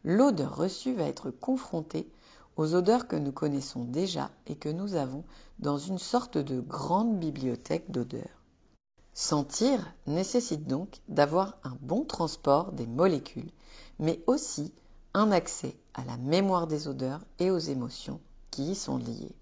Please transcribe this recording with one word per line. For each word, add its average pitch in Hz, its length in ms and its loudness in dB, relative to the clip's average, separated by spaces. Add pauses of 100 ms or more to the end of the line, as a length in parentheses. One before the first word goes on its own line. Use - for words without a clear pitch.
L'odeur 185 540 4
reçue 190 380 -2
va 180 80 0
être 151 260 -4
confrontée 165 800 -4 (460)
aux 156 160 2
odeurs 214 340 4
que - 80 -2
nous 147 160 0
connaissons 135 540 -2
déjà 156 460 -2 (160)
et 147 80 -6
que 147 120 -8
nous 185 280 -4
avons 139 280 -2 (360)
dans 143 180 0
une 180 220 -4
sorte - 380 -2
de 135 220 -2
grande 185 600 0
bibliothèque 139 680 -2
d'odeurs. 123 520 -6 (720)
Sentir 208 640 2 (280)
nécessite 170 600 0
donc 143 400 -4
d'avoir 165 560 2
un 127 160 -8
bon 165 240 0
transport 151 720 2
des 123 140 -6
molécules, 139 640 0 (480)
mais 156 280 0
aussi - 460 0 (400)
un 214 180 4
accès 165 460 0 (160)
à 123 100 -8
la 120 140 -6
mémoire 170 500 4
des 151 220 -2
odeurs 135 340 -4 (160)
et 180 120 4
aux 185 80 2
émotions 139 600 -6 (320)
qui 143 200 -4
y 196 40 -2
sont 135 220 -4
liées. 117 440 -6